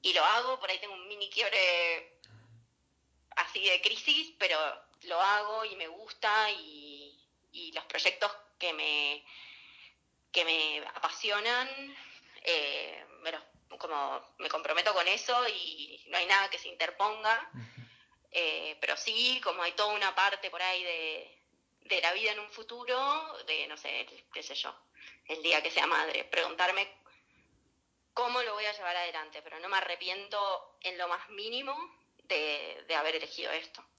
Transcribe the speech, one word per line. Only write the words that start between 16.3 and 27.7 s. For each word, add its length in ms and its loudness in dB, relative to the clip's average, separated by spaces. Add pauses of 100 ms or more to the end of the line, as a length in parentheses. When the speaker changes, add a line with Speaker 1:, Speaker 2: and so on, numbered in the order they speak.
Speaker 1:
que 80 -6
se 100 -10
interponga. 840 0
Speaker 2:
Ujú. 320 -14 (460)
Speaker 1:
Eh, 480 -2
pero 160 2
sí, 460 2
como 200 0
hay 100 0
toda 220 2
una 200 2
parte 360 2
por 120 -4
ahí 220 0
de, 580 -6 (380)
de 220 0
la 100 4
vida 200 2
en 80 -4
un 120 -12
futuro, 920 -2
de, 220 -2
no 80 -10
sé, 300 -6 (260)
qué 100 -10
sé 120 -10
yo, 200 -4 (520)
el 160 -6
día 200 6
que 80 -2
sea 160 2
madre, 380 2
preguntarme 640 2 (1300)